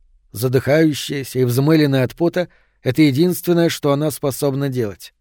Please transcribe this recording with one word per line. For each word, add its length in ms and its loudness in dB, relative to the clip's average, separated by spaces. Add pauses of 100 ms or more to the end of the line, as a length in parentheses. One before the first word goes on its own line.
(320)
Задыхающаяся 1040 0
и 60 2
взмыленная 600 2
от 120 -4
пота — 340 -2 (320)
это 220 2
единственное, 680 2
что 220 -2
она 180 0
способна 600 -4
делать. 520 -8